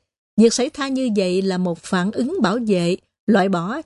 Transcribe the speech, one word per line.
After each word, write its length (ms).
Việc 140
sảy 160
thai 200
như 260
vậy 260
là 160
một 200
phản 340
ứng 300
bảo 240
vệ, 300
loại 220
bỏ 380